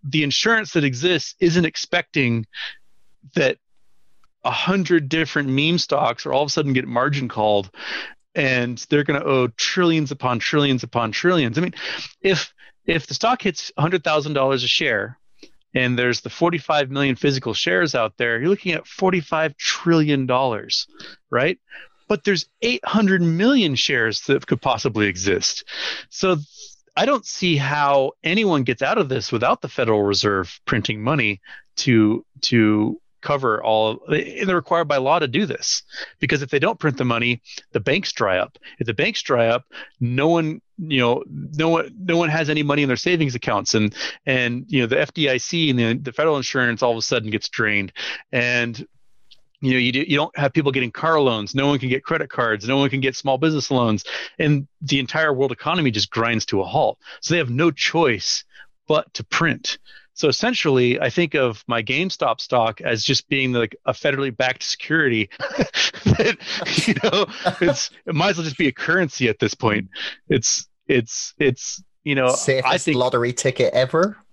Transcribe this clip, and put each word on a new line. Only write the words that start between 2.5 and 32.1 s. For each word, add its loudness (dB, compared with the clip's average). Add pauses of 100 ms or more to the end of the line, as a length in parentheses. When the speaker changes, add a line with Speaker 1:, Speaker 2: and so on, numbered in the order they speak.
Speaker 1:
that 2 (880)
a 0
hundred 0
different -2
meme 0
stocks -2
are -2
all 2
of -4
a -6
sudden 0
get 0
margin -2
called 0 (640)
and -2
they're 4
gonna -2
owe 2
trillions 0
upon -2
trillions 0
upon -2
trillions. -2
I 0
mean, -4 (480)
if, -2 (320)
if -2
the -8
stock 0
hits -4
a -2
hundred 0
thousand 0
dollars 0
a -2
share 0 (560)
and 0
there's 2
the -10
forty-five 0
million 0
physical -2
shares 0
out -2
there, -2
you're -2
looking -2
at -6
forty-five -2
trillion 2
dollars, -2 (460)
right? 0 (500)
But 0
there's 0 (160)
eight -2
hundred 4
million 4
shares 0
that 2
could -2
possibly 0
exist. -2 (480)
So 0 (600)
I 4
don't 0
see 0
how 2 (100)
anyone 2
gets -2
out 0
of 0
this -2
without 0
the -10
Federal 2
Reserve 0
printing -2
money 0 (360)
to, 4 (180)